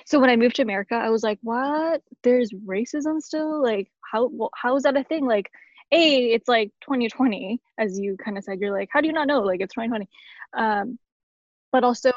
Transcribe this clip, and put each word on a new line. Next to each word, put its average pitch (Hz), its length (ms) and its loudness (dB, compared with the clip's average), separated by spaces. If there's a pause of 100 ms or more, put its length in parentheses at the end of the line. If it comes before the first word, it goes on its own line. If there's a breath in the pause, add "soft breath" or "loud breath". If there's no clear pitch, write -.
so 302 140 2
when 254 120 6
I 240 60 4
moved 240 200 2
to 277 60 0
America, 202 320 -2
I 226 160 -2
was 220 120 0
like, 214 200 -2
"What? 285 600 -2 (200)
There's 247 280 2 (160)
racism 285 540 -2
still? 311 420 -4
Like, 214 280 -2 (200)
how, 233 200 0
wh-, 226 260 -8
how 247 180 0
is 277 80 0
that 277 140 2
a 269 80 0
thing?" 311 220 -4
Like, 208 240 0 (420 loud breath)
A, 285 400 4
it's, 226 160 0
like, 226 320 2
twenty 247 280 -2
twenty, 214 520 -2 (180)
as 202 220 -2
you 196 240 -4
kinda 202 180 -8
said, 196 180 -8
you're 202 120 -2
like, 196 180 -4
"How 294 100 4
do 302 60 0
you 320 60 0
not 302 160 0
know? 285 140 2
Like, 185 180 0
it's 190 140 -6
twenty 226 160 -4
twenty." 214 180 -4 (460 loud breath)
Um, 220 440 -2 (720)
but 254 140 4
also, 247 320 2